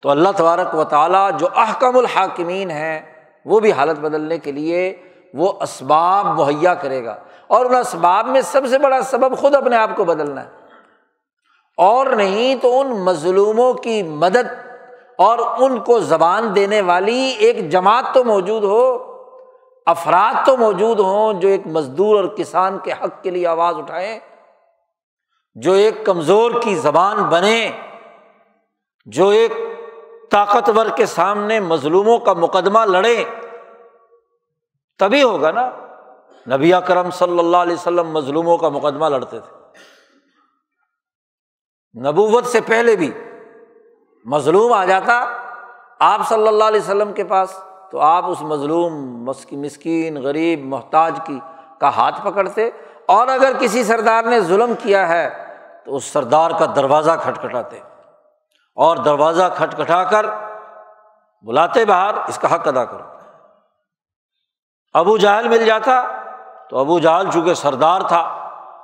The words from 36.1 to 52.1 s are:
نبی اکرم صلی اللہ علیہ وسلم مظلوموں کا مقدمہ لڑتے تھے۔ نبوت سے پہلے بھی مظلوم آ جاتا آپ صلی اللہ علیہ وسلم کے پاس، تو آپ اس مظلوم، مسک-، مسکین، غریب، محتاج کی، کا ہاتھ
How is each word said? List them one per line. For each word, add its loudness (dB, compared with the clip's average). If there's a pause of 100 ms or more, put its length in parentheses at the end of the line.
نبی 4
اکرم 2
صلی -2
اللہ 2
علیہ 0
وسلم -2
مظلوموں -2
کا 0
مقدمہ -4
لڑتے -4
تھے۔ -20 (2500)
نبوت 2
سے 0
پہلے 2
بھی -2 (1120)
مظلوم 2
آ 2
جاتا 2 (760)
آپ 4
صلی 2
اللہ 2
علیہ 2
وسلم -2
کے -6
پاس، -2 (320)
تو -8
آپ 2
اس -6
مظلوم، -4
مسک-، -10
مسکین، -6
غریب، -2
محتاج -2
کی، -10 (400)
کا 2
ہاتھ -2